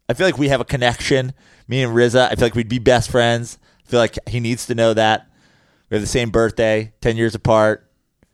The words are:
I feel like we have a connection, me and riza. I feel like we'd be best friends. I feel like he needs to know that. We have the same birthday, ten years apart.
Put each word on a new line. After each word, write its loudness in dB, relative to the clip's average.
I -2
feel 0
like 0
we 0
have 0
a -14
connection, -2
me -2
and -2
riza. 4
I -4
feel 2
like -2
we'd -2
be -2
best 2
friends. -2
I -20
feel 2
like -2
he -6
needs -4
to -4
know 2
that. 0
We -2
have -2
the -6
same -2
birthday, 0
ten -2
years 0
apart. 0